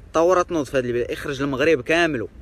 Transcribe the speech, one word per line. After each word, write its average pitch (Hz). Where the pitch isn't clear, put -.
ثورة 175
تنوض 165
في 139
هاد 123
البلاد، 120
اخرج 135
المغرب 143
كاملو 156